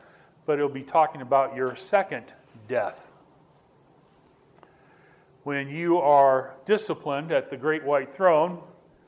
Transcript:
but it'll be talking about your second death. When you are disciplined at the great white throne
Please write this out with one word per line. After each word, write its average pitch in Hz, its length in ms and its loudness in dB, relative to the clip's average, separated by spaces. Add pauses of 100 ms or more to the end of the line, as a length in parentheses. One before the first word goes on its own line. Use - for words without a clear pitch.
(460)
but 147 140 -2
it'll 143 100 0
be 135 140 -10
talking 151 380 0
about 131 340 0
your 127 200 -4
second 185 500 -2 (420)
death. 117 400 -6 (2250)
When 139 240 -6
you 170 300 0
are 139 560 4 (120)
disciplined 160 640 -4
at 170 180 0
the 135 80 -10
great 151 260 -2
white 139 300 -2
throne 175 480 2 (460)